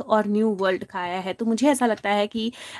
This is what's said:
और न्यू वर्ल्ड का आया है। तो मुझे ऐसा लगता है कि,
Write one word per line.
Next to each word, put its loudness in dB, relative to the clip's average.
और 2
न्यू 2
वर्ल्ड 0
का -8
आया -4
है। -6
तो -6
मुझे 2
ऐसा 4
लगता 0
है 2
कि, -4